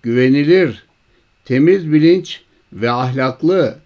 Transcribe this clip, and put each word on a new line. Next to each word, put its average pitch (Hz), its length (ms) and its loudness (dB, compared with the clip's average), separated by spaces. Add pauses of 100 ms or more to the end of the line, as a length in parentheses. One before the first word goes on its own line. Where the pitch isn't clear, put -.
güvenilir, 135 800 0 (600)
temiz 160 480 0
bilinç 170 480 0 (320)
ve 113 180 -4
ahlaklı 131 960 -2